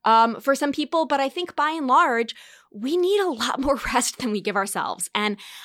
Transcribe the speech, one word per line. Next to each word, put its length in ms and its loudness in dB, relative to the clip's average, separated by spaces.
um, 340 4
for 140 2
some 180 0
people, 320 0
but 160 0
I 80 0
think 260 -8
by 180 0
and 140 -4
large, 480 4
we 240 -4
need 240 2
a 80 0
lot 320 -4
more 160 2
<laughs> 180 -6
rest 220 0
than 160 -4
we 80 -2
give 160 -4
ourselves. 580 -4
And 220 -2